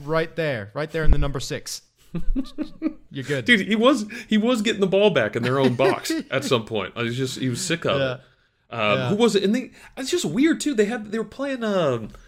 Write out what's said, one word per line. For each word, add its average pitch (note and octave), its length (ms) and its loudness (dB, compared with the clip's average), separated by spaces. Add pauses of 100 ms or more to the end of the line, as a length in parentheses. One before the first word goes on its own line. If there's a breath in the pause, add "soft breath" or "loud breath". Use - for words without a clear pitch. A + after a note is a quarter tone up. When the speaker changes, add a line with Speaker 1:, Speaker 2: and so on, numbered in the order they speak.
Speaker 1:
right D#3+ 320 -2
there, B2+ 360 -4
right D#3 180 -6
there D#3+ 140 -4
in D3+ 60 10
the D3 80 8
number C#3 200 0
six. - 440 -8 (320)
Speaker 2:
<laughs> - 960 -2
Speaker 1:
You're C3+ 140 -8
good. C3+ 200 -2
Speaker 2:
Dude, A3+ 240 4
he A3 80 0
was, A3+ 300 2 (220 loud breath)
he G#3+ 100 2
was A3+ 240 2
getting G#3+ 180 -2
the F#3+ 60 4
ball G3 240 4
back A#2+ 260 0
in A#2 60 -2
their B2+ 160 0
own C3 160 4
box - 360 0 (100)
Speaker 1:
<laughs> - 100 -14
Speaker 2:
at C3 140 -2
some A#2 200 0
point. G#2+ 320 -4
I A#2+ 60 -4
was A#2 140 -2
just, C3 220 -4
he C3 120 -2
was A#2+ 140 -4
sick E3 200 -4
of C#3+ 160 2
Speaker 1:
Yeah. C3 140 0
Speaker 2:
it. B2+ 60 -12 (500 soft breath)
Um, G#2+ 280 2
Speaker 1:
Yeah. B2+ 120 -2
Speaker 2:
who G#3 60 2
was G#3 200 4
it? - 80 2
And G3+ 100 2
they, B3+ 180 -4 (260 loud breath)
it's C4 120 -8
just F4 140 0
weird A#3+ 360 2
too. D4 140 -2
They G#3+ 120 2
had, G#3+ 260 -8
they A3+ 60 -4
were A3 60 -4
playing, C4 380 -6
um, D3+ 460 0 (200 loud breath)